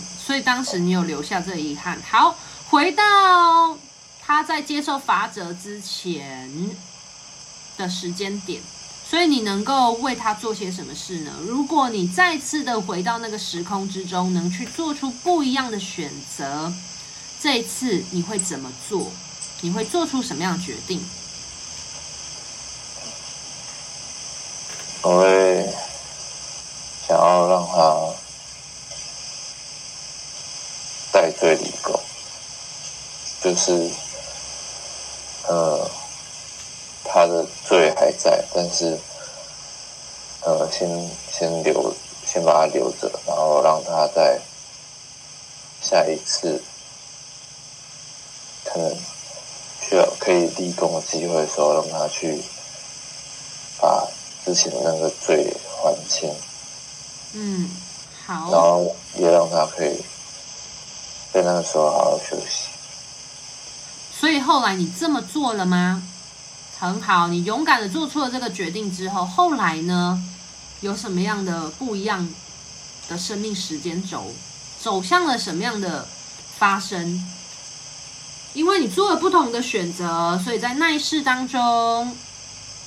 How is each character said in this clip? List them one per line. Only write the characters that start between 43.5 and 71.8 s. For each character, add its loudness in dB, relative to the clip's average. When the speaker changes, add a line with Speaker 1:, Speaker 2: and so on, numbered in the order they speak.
Speaker 2:
让 6
他 4
在 6
下 4
一 0
次 -2
可 -4
能 0
需 2
要 10
可 2
以 6
立 -2
功 2
的 0
机 -2
会 0
的 4
时 -4
候， 6
让 2
他 0
去 -4
把 4
之 0
前 4
的 -2
那 4
个 2
罪 4
还 4
清。 -2
Speaker 1:
嗯， -2
好。 -4
Speaker 2:
然 8
后 6
也 6
让 8
他 4
可 -4
以 -2
在 6
那 4
个 2
时 -2
候 6
好 4
好 2
休 -6
息。 -6
Speaker 1:
所 4
以 4
后 4
来 2
你 0
这 0
么 2
做 0
了 0
吗？ 4
很 -2
好， 6
你 0
勇 0
敢 6
地 -4
做 -2
出 -2
了 0
这 -4
个 -4
决 -4
定 -4
之 -4
后， 0
后 4
来 2
呢， 2
有 -2
什 -8
么 2
样 0
的 -2
不 -4